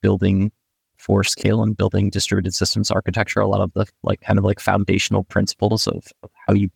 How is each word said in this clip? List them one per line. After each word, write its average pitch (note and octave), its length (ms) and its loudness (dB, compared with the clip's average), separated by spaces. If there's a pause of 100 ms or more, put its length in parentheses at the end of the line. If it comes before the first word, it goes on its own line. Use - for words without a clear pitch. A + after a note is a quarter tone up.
building G2 500 2 (460)
for G2+ 260 0
scale A2 380 0
and G#2+ 120 0
building G2 360 0
distributed G2 420 -2
systems - 380 -2
architecture, G2+ 500 -2
a G2+ 80 2
lot G2+ 140 0
of F#2 100 -2
the, G2+ 140 -2 (160)
like, - 180 -2
kind G2+ 180 0
of, G2 60 0
like, G2 160 0
foundational G2 640 0
principles G#2 640 -2
of, - 200 -4 (160)
of - 80 -20 (160)
how - 60 2
you G2+ 240 2